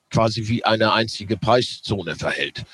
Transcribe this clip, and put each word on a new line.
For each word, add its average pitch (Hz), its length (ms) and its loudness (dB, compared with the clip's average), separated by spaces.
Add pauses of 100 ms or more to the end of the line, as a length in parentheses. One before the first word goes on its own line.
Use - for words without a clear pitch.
quasi 113 380 0
wie 117 160 0
eine 110 300 4
einzige 110 420 -2
Preiszone 110 800 0
verhält. - 480 -6 (100)